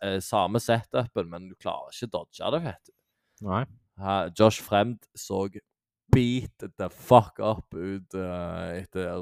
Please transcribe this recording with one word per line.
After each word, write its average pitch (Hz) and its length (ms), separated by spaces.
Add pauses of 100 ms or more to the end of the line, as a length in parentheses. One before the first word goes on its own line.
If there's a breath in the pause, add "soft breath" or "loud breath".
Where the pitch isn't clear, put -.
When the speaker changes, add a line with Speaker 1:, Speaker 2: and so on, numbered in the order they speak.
Speaker 1:
eh, 98 180
samme 101 400
setupen, 113 680
men 87 180
du 92 80
klarer 82 380
ikke 117 160
å - 20
dodge 85 400
det, 165 120
vet 123 220
du. - 640
Speaker 2:
Nei. 98 180 (320)
Speaker 1:
Her, 95 400
Josh 110 240
Fremd 107 380 (160)
så 98 320 (640)
beat 123 460 (200)
the 92 120
fuck - 500
up 107 340
ut, 95 400
eh, 87 680
etter 90 400